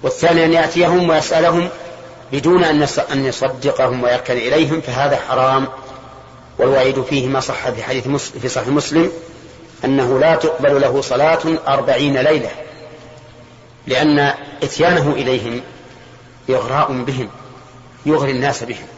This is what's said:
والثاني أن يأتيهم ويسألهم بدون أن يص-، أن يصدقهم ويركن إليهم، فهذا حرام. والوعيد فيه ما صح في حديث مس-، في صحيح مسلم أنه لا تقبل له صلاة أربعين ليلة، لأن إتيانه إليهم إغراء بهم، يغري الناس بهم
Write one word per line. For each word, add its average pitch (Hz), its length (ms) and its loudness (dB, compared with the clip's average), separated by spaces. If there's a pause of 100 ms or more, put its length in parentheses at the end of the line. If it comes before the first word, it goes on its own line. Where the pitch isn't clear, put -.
والثاني 165 420 2
أن 165 80 4
يأتيهم 170 580 2
ويسألهم 165 580 2 (640)
بدون 170 320 4
أن 151 220 2
يص-، 139 260 -4
أن 135 120 0
يصدقهم 127 760 -2
ويركن 123 340 0
إليهم، 143 440 0
فهذا 135 360 -2 (120)
حرام. 131 400 2 (920)
والوعيد 131 440 2
فيه 131 260 -2
ما 135 120 0
صح 123 300 -6
في 110 120 -8
حديث 131 240 -6
مس-، 139 260 -4 (100)
في 127 60 -4
صحيح 120 200 -4
مسلم 147 440 0 (720)
أنه 131 340 2
لا 156 180 4
تقبل 143 440 2
له 135 200 2
صلاة 143 400 2 (280)
أربعين 139 500 2
ليلة، 143 320 2 (1400)
لأن 147 320 2 (440)
إتيانه 151 500 2
إليهم 123 480 -2 (920)
إغراء 135 420 0
بهم، 127 360 -6 (760)
يغري 143 240 2
الناس 131 340 -2
بهم 117 220 -12 (120)